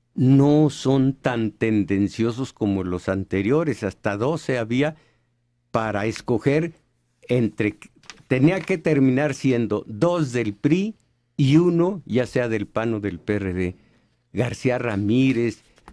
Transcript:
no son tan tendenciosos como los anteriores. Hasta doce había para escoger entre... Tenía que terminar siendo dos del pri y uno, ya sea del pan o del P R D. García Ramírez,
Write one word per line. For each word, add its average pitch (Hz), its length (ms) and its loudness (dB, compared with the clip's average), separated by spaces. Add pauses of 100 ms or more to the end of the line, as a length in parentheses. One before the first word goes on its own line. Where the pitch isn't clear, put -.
(160)
no 143 540 6
son 135 440 0
tan 117 380 -2
tendenciosos 110 1040 0
como 98 300 -2
los 90 260 -4
anteriores. 101 720 -2
Hasta 101 320 -4
doce 131 420 -4
había 127 380 -2 (760)
para 107 340 -2
escoger 139 680 -2 (540)
entre... 113 500 -2 (500)
Tenía 156 340 2
que 190 160 -4
terminar 139 560 2
siendo 120 520 -2
dos 156 460 -2
del 113 220 -4
pri 185 420 0 (400)
y 143 220 4
uno, 175 480 2
ya 120 200 -2
sea 123 220 -2
del 107 200 -4
pan 113 260 -4
o 107 80 -4
del 90 180 -6
P 104 160 -4
R 98 180 -4
D. 90 220 -4 (560)
García 123 460 -2
Ramírez, 117 840 0 (300)